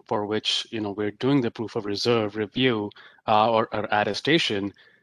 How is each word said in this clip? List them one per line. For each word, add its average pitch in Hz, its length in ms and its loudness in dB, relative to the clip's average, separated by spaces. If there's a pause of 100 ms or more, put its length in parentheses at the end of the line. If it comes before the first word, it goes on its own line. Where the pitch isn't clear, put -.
for 104 220 -4
which, - 440 -2
you 113 100 -6
know, 104 100 -4
we're 104 220 -4
doing 135 280 2
the 117 100 0
proof 110 260 -6
of 107 100 -4
reserve 107 500 0
review, 110 540 0 (360)
uh, 107 240 4
or, 113 240 2
or 107 160 -4
attestation, 104 800 0 (320)